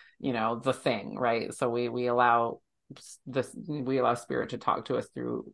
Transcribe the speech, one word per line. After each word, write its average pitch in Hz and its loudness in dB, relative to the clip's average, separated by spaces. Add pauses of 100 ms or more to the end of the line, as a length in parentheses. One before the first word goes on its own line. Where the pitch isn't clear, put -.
(200)
you 135 -2
know, 117 0
the 131 2
thing, 107 -2
right? 117 0
So 127 0
we, 120 0
we 123 -2
allow 120 4 (340)
s-, - -20
this, 131 -2 (120)
we 135 -2
allow 120 4
spirit 120 -2
to 123 -6
talk - 0
to 123 0
us 117 -4
through, 120 -4